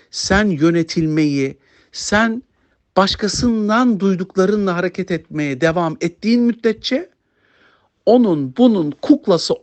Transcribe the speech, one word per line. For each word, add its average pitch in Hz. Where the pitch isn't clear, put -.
sen 202
yönetilmeyi, 156
sen 226
başkasından 214
duyduklarınla 190
hareket 180
etmeye 147
devam 165
ettiğin 220
müddetçe 233
onun 175
bunun 208
kuklası -